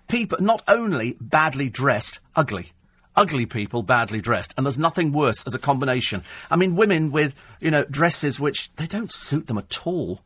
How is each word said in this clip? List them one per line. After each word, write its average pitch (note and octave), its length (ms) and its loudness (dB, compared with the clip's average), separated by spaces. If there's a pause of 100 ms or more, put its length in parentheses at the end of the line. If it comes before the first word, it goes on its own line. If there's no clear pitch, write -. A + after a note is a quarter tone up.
people, A#3 320 -2
not G#3+ 260 2
only F#3 540 2
badly C#3+ 480 2
dressed, A#2 520 0 (160)
ugly. G#2+ 360 -2 (440)
Ugly D3+ 300 2
people, A2 360 -4
badly A2+ 380 0
dressed. G#2 360 -2
And C3+ 100 0
there's C3+ 120 -2
nothing D#3+ 340 0
worse C#3+ 340 0
as B2+ 80 -4
a B2 40 -6
combination. B2+ 640 -2 (280)
I - 60 4
mean, F3+ 200 4
women F3 340 4
with, D3 240 0 (260)
you D#3+ 100 0
know, D3 140 2
dresses C#3+ 560 0
which, C#3+ 360 -2
they D#3+ 100 -6
don't G3+ 260 -6
suit - 340 -2
them A2 120 -2
at - 280 -8
all. C#3+ 400 -4